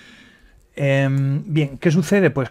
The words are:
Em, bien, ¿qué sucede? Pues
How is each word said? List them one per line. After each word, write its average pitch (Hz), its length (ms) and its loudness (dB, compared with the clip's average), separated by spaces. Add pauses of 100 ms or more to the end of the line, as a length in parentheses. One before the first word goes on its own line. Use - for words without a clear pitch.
(760)
Em, 139 720 0
bien, 147 320 -2
¿qué 175 140 0
sucede? 180 400 2
Pues 131 200 -4